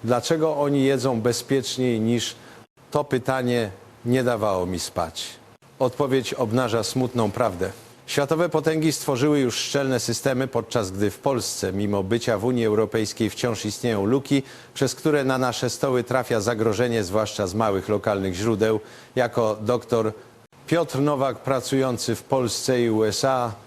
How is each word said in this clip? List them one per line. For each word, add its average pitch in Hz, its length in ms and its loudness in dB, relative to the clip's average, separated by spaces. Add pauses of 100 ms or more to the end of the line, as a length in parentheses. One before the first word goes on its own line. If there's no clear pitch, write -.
Dlaczego 151 540 2
oni 143 260 2
jedzą 131 380 2
bezpieczniej 123 760 0
niż?". 113 360 0 (560)
To 147 120 0
pytanie 123 680 0 (360)
nie 127 180 2
dawało 107 420 0
mi 90 140 -4
spać. - 460 -6 (540)
Odpowiedź 131 540 0
obnaża 117 500 0
smutną 120 480 0
prawdę. 95 380 -2 (360)
Światowe 160 440 2
potęgi 156 420 2
stworzyły 147 480 2
już 123 160 2
szczelne 135 440 0
systemy, 127 480 -2
podczas 113 440 -2
gdy 98 200 0
w - 80 -14
Polsce, 110 540 -2
mimo 101 300 0
bycia 113 340 0
w 98 80 -2
Unii 120 200 0
Europejskiej, 107 640 0
wciąż 110 360 -4
istnieją 107 400 -2
luki, 135 380 0 (300)
przez - 220 -2
które 147 280 0
na 131 140 0
nasze 123 320 -2
stoły 127 340 0
trafia 120 380 0
zagrożenie, 113 600 0
zwłaszcza 101 440 -2
z 87 60 -6
małych, 104 360 0
lokalnych 95 460 0
źródeł. 110 440 2 (360)
Jako 117 460 0
doktor 110 520 0 (540)
Piotr 156 320 0
Nowak, 135 380 0
pracujący 131 800 0
w - 80 -10
Polsce 127 580 0
i 117 80 4
U 110 140 4
S 107 220 0
A 127 260 0 (160)